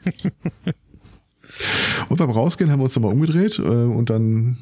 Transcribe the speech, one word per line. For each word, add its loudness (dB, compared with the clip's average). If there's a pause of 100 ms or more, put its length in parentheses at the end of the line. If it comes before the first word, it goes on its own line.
(2000)
Und 0
beim 2
Rausgehen 2
haben 2
wir 2
uns 0
nochmal 2
umgedreht, 2
äh, -2
und 2
dann 0